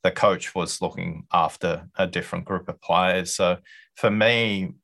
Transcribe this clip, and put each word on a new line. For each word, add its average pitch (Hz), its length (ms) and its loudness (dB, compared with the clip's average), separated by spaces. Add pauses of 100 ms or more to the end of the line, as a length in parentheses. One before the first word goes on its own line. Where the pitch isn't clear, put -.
the 92 80 4
coach - 440 2
was 95 260 -4
looking 85 540 -6
after 85 520 0 (100)
a 95 100 2
different 90 400 -6
group 95 220 -6
of 87 120 -12
players. 92 540 0
So 90 240 2 (360)
for 110 160 0
me 107 640 2 (120)